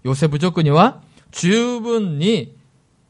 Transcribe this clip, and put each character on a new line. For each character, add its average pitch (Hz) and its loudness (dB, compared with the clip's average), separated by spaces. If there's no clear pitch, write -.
ヨ 131 -2
セ 160 0
フ 147 0
族 175 -2
に 147 2
は 175 4
十 233 0
分 214 -4
に 170 -2